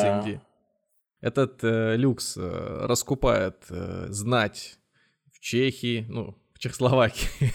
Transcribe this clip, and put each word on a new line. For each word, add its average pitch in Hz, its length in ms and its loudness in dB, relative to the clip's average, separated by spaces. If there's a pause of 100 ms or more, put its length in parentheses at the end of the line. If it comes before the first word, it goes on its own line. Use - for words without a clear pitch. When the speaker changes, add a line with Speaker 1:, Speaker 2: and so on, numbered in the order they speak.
Speaker 1:
да. 101 160 2
Speaker 2:
Индии. 104 220 -6 (800)
Этот, 127 440 0
э, 113 320 4
люкс, 127 400 0
э, 87 500 -6
раскупает, 104 840 0
э, 90 380 -8
знать 104 680 -2 (540)
в - 80 -20
Чехии, 120 680 0
ну, 107 280 -8 (160)
в - 60 -20
Чехословакии, 123 680 2 (260)